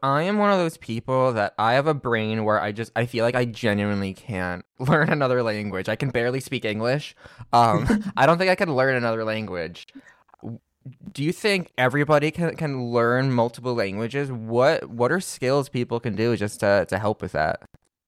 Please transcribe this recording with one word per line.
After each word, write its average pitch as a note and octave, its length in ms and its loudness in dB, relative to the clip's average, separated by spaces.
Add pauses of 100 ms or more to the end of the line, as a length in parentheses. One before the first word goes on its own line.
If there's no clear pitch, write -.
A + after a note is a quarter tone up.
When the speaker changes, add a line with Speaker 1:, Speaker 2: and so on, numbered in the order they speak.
Speaker 1:
I C#3 200 2
am G3+ 140 0
one G#3 140 4
of G3 80 4
those E3 180 -2
people B2+ 560 0
that G#2 240 0
I A2+ 160 2
have C#3 140 2
a D#3+ 60 4
brain A2 500 -2
where G#2+ 180 2
I G#2 100 -2
just, A2 240 -8
I A#2 100 0
feel A#2 200 0
like B2 100 2
I B2 100 2
genuinely G#2 680 0
can't F2+ 580 -6
<laughs> - 80 -16
learn D3+ 300 2
another C3 340 0
language. G#2 460 -4
I G#2+ 60 -2
can C3+ 140 -4
barely B2 300 -2
speak A#2+ 260 -6
English. A2+ 500 -2 (380)
Um, A#2 340 6 (240)
Speaker 2:
<laughs> - 60 -8
Speaker 1:
I C3 80 4
don't E3 120 6
think F#3 140 0
I F#3 40 4
could F#3 140 -2
learn C3 260 2
another A#2 280 -2
language. F2+ 640 -6 (560)
W-, A#2 160 -12 (520)
do C#3 120 -6
you D3+ 100 0
think G3 440 -2
everybody C#3+ 540 2
can, E3 240 -4
can C3 360 -6
learn B2 400 2
multiple B2 420 0
languages? A#2 580 -4
What, A#2+ 580 0
what A#2 220 0
are F3+ 100 0
skills C3+ 480 -2
people A#2+ 300 -4
can A2+ 160 -6
do A2+ 220 2
just G2+ 240 -4
to, G2+ 280 4
to F#2 100 -2
help G#2 220 -2
with F2 120 -6
that? D2+ 280 -2 (460)